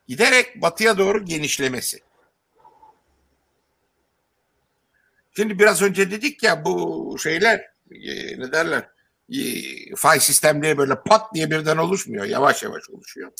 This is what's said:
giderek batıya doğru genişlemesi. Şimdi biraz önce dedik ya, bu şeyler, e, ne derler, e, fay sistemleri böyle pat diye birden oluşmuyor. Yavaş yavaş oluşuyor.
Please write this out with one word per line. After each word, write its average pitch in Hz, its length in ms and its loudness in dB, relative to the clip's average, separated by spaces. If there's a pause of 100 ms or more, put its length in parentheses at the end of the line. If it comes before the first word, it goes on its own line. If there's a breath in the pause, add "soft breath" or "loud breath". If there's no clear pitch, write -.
giderek 240 540 2
batıya 208 360 2
doğru 202 260 2
genişlemesi. 143 760 -4 (3250)
Şimdi 208 220 -2
biraz 202 240 6
önce 196 280 2
dedik 262 320 -6
ya, 165 220 0
bu 165 580 -4
şeyler, 185 480 0 (200)
e, - 480 -12
ne 127 140 -10
derler, 156 360 -2 (440)
e, 131 60 -8 (580)
fay 151 240 4
sistemleri 151 580 2
böyle 139 240 0
pat - 320 2
diye 156 160 -2
birden 156 260 0
oluşmuyor. 165 480 -4
Yavaş 131 380 0
yavaş - 280 -12
oluşuyor. - 500 -18